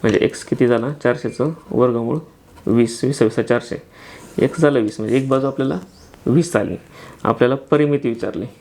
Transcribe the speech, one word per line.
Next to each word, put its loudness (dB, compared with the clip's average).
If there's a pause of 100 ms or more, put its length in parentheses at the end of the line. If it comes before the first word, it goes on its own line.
म्हणजे 4
एक्स -2
किती 0
झाला? 0 (100)
चारशेचं -2 (200)
वर्गमूळ 0 (480)
वीस, 2
वीस 0
वीस 2
चारशे, -2 (560)
एक्स 0
झालं 4
वीस, -2
म्हणजे 0
एक 0
बाजू 0
आपल्याला -2 (460)
वीस 2
आली. 0 (480)
आपल्याला 2
परिमिती 0
विचारली -6 (160)